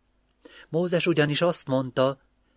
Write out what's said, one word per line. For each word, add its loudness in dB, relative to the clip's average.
Mózes -2
ugyanis 0
azt 0
mondta: -2